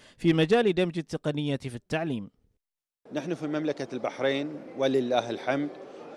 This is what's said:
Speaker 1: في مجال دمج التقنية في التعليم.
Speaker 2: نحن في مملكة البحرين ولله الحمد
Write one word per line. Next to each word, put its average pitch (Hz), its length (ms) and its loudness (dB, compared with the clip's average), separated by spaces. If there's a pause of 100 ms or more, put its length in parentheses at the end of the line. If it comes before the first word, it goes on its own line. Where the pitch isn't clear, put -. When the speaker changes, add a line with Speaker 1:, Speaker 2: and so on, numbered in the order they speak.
(180)
Speaker 1:
في 170 140 6
مجال 180 420 6
دمج 175 240 2
التقنية 147 580 -2
في 127 180 -8
التعليم. 131 560 -4 (840)
Speaker 2:
نحن 160 220 -4
في 156 120 -6
مملكة 151 460 -2
البحرين 135 580 -2 (280)
ولله 123 520 2
الحمد 139 400 0 (460)